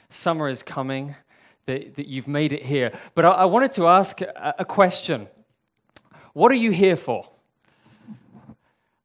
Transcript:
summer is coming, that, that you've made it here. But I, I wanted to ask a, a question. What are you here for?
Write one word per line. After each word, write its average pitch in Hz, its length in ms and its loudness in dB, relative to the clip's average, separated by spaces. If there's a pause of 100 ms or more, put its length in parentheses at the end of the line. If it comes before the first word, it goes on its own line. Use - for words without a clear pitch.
summer 160 380 -4
is 127 160 -8
coming, 135 500 -8 (520)
that, - 300 -10
that 143 120 -12
you've 131 220 -12
made 147 240 -2
it 147 100 -10
here. 127 300 -2 (220)
But 165 100 4
I, 175 60 8
I 185 140 4
wanted 247 280 2
to 170 140 2
ask 185 340 4
a, - 380 -8
a 190 40 -6
question. 180 640 0 (1040)
What 220 220 4
are - 20 2
you 226 160 0
here 185 240 4
for? 110 320 -8 (1800)